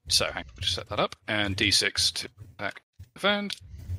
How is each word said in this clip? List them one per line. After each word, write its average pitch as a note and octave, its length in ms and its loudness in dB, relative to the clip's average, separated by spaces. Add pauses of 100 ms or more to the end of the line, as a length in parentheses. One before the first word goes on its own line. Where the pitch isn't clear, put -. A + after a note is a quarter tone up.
So - 180 4
hang E2+ 180 -6
on, - 160 -18
just - 140 -2
set - 140 -6
that G#2 100 -2
up, D#3 160 0 (140)
and G#2 260 4
D G2+ 160 4
six - 420 2
to - 160 -6 (300)
attack, G2+ 240 -6 (320)
defend. G3+ 420 0 (420)